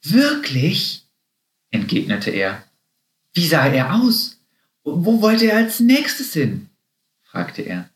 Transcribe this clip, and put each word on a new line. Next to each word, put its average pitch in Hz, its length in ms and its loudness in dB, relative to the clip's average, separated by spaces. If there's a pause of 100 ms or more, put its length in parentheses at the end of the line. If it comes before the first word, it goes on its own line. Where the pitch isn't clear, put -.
Wirklich?, 196 1040 0 (640)
entgegnete - 600 -4
er. 98 340 -4 (720)
Wie 175 120 0
sah 151 200 2
er 135 280 0
aus? 233 460 0 (440)
Wo 175 360 0
wollte 220 260 2
er 214 120 4
als 226 220 0
nächstes 262 520 2
hin?, - 380 -4 (520)
fragte - 400 -10
er. 90 340 -10